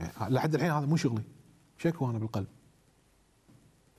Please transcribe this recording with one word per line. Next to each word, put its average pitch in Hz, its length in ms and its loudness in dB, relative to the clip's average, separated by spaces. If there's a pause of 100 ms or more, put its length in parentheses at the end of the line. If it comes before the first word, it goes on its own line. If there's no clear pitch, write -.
يعني 110 340 -2
لحد 151 200 2
الحين 160 160 2
هذا 147 160 0
مو 160 100 4
شغلي. 117 260 0 (560)
شكوى 165 320 0
أنا 113 80 -2
بالقلب. 107 280 -4 (1500)